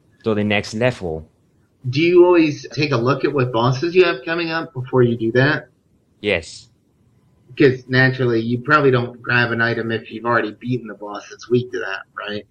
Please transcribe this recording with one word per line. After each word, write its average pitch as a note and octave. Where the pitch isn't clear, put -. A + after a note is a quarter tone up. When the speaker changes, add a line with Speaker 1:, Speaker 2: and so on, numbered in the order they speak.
Speaker 1:
to A2
the G#2
next G#2
level. F#2+
Speaker 2:
Do C3
you F3
always D#3+
take C#3
a B2+
look B2
at C#3+
what B2+
bosses B2+
you F#3
have E3+
coming E3
up D#3+
before B2+
you A#2
do A2+
that? C3+
Speaker 1:
Yes. G2
Speaker 2:
Because -
naturally, B2+
you A#2
probably C#3
don't A#2+
grab A#2+
an A#2
item A2+
if A2
you've A2
already A2
beaten A#2
the G#2
boss G#2
that's -
weak B2
to A#2+
that, F#2+
right? G#2